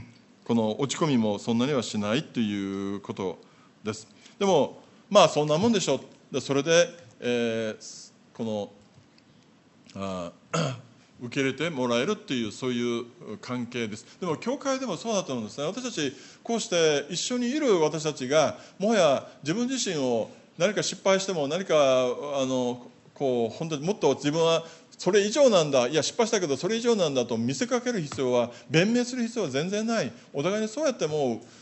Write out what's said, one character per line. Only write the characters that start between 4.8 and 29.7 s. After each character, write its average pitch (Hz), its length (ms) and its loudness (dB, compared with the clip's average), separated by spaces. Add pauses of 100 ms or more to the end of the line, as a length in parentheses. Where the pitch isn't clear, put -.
ま 196 140 10
あ、 151 60 8
そ 151 140 2
ん 151 40 0
な 151 100 4
も 214 120 4
ん - 20 4
で 208 80 4
し 156 100 -2
ょ。 131 100 2 (320)
で、 135 100 -2
そ - 120 -2
れ 139 80 4
で、 170 280 4 (300)
え 117 600 -2
ー、 - 320 -18 (220)
こ 107 380 -6 (1200)
の、 98 60 -10
あ 92 300 -8 (200)
ー、 151 300 -2
<clears throat> - 60 -20 (360)
受 120 100 -10
け 143 60 -2
入 135 140 0
れ 131 40 -10
て 160 120 -2
も 127 180 -2
ら 120 100 2
え 127 80 2
る 214 80 -2
っ - 40 -2
て - 160 -8
い 120 120 -2
う、 101 60 -6
そ 127 160 -8
う 127 60 -2
い 120 260 -2
う 120 60 -10 (340)
関 123 260 -8
係 117 220 -6
で 101 80 -8
す。 - 100 -16 (140)
で 190 60 -8
も、 160 100 -2
教 247 220 -6
会 269 200 -2
で 262 80 -6
も 190 120 -4
そ 226 120 -8
う 226 40 0
だ 190 100 0
と - 80 -8
思 123 100 -4
う 107 40 -6
ん - 20 -10
で 104 60 -14
す - 60 -12
ね。 143 60 -4
私 220 180 -6
た 254 60 -6
ち、 151 240 -4 (300)
こ 233 140 -2
う - 20 0
し - 80 -6
て 160 420 2
一 175 80 -6
緒 247 200 -4
に 240 140 -2
い - 20 -4
る 269 260 2
私 151 240 0
た 151 80 -2
ち 135 160 -6
が、 139 300 2 (200)
も 202 120 0
は 233 60 2
や 143 320 4 (140)
自 151 120 -4
分 240 160 -2
自 247 200 -4
身 175 60 -2
を 123 340 0 (280)
何 190 160 2
か 175 100 0
失 - 180 -6
敗 190 200 4
し 190 40 -6
て 196 60 -6
も、 151 160 -2
何 175 160 -4
か、 190 120 2
あ - 20 8 (680)
の、 127 460 -2 (220)
こ 123 400 0
う、 - 40 -14
本 160 120 -6
当 156 80 -4
に 139 80 -6
も 196 80 0
っ 214 60 -6
と 175 160 4
自 147 160 -2
分 160 120 2
は 165 220 4 (320)
そ - 140 0
れ 202 140 6
以 214 60 -2
上 277 180 6
な 180 140 6
ん 147 80 0
だ、 123 160 4
い 143 60 -2
や、 151 100 2
失 - 140 -4
敗 226 100 2
し - 40 -2
た 214 100 2
け 170 60 -2
ど 139 100 0
そ 170 100 -4
れ 220 80 0
以 233 60 -2
上 233 160 2
な 170 120 2
ん 139 40 -4
だ 123 120 2
と 113 120 -4
見 117 160 0
せ 240 140 -4
か 240 120 0
け 240 140 -4
る 185 80 -2
必 143 180 -8
要 123 140 2
は、 120 180 2 (180)
弁 175 220 4
明 240 140 0
す 247 100 -10
る 247 80 -4
必 226 140 -6
要 208 80 -2
は 135 60 -6
全 147 180 -2
然 208 160 -4